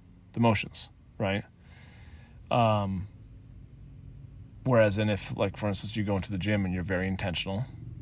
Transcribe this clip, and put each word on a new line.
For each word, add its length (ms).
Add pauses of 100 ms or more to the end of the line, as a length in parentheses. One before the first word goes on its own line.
(340)
the 60
motions, 500 (280)
right? 280 (1080)
Um, 560 (1600)
whereas 340
in 100
if, 260
like, 220
for 100
instance, 280
you 80
go 120
into 160
the 60
gym 280
and 80
you're 100
very 240
intentional, 580 (360)